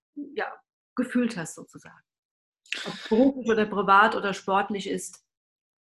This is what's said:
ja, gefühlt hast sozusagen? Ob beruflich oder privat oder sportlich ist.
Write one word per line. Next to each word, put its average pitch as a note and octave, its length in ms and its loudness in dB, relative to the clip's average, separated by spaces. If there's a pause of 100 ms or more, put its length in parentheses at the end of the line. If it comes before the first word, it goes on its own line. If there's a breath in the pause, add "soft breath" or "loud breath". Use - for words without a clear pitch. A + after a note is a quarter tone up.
(360)
ja, G3+ 100 -4 (500)
gefühlt A#3+ 400 -2
hast E3 200 -10
sozusagen? - 440 -20 (840)
Ob - 260 -12
beruflich B3 420 4
oder G#3+ 140 4
privat G3+ 500 4
oder G3 180 -2
sportlich G3 560 -2
ist. - 320 -8 (680)